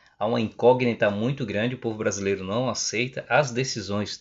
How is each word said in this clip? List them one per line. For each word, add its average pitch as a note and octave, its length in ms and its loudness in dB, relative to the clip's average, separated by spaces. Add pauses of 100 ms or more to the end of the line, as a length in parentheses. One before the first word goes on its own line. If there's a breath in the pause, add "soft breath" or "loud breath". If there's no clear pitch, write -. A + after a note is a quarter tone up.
(180 soft breath)
Há G2+ 80 0
uma A#2+ 140 2
incógnita A#2 720 4
muito A#2+ 340 -2
grande, G#2+ 300 -2
o - 40 -12
povo A2 200 -4
brasileiro G2 440 0
não A2+ 280 -2
aceita - 580 -4
as C3 220 2
decisões G#2 720 -4